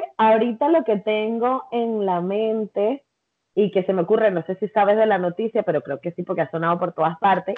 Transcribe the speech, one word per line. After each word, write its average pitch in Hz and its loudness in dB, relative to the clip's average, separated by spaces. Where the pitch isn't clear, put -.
ahorita 220 2
lo 320 4
que 214 0
tengo 226 -2
en 226 -2
la 180 0
mente 214 -2
y 202 2
que 185 0
se 196 -2
me 185 0
ocurre, 214 2
no 175 -2
sé 185 -6
si 202 -6
sabes 208 2
de 220 4
la 202 2
noticia, 202 -2
pero 156 0
creo 139 -8
que 175 -6
sí, 180 -8
porque 208 -2
ha 151 -4
sonado 165 0
por 175 -4
todas 165 0
partes, 190 0